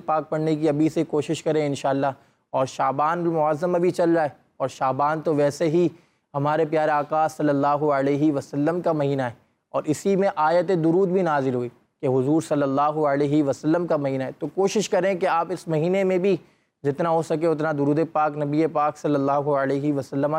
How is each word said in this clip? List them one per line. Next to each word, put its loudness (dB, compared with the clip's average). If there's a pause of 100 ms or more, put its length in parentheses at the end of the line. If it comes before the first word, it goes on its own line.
پاک -2
پڑھنے -2
کی 0
ابھی 2
سے -2
کوشش -4
کریں 0
انشاءاللہ۔ -2 (420)
اور 0
شعبان -2
المعظم 0
ابھی 2
چل 0
رہا 4
ہے، 0 (280)
اور -4
شعبان -2
تو 0
ویسے 0
ہی 4 (460)
ہمارے 0
پیارے 0
آقا 0
صلی -2
اللہ 2
علیہ 2
وسلم -2
کا 0
مہینہ 0
ہے، -4 (380)
اور -4
اسی 0
میں 2
آیت 2
درود 2
بھی 2
نازل 0
ہوئی۔ -4 (340)
کہ 0
حضور 2
صلی 0
اللہ 0
علیہ 2
وسلم 0
کا 2
مہینہ -2
ہے، -8
تو -6
کوشش 0
کریں 2
کہ -2
آپ 0
اس -8
مہینے 0
میں 2
بھی 2 (480)
جتنا 0
ہو 2
سکے -2
اتنا 0
درود 0 (120)
پاک 0
نبی 0
پاک -2
صلی -2
اللہ 0
علیہ 0
وسلم -2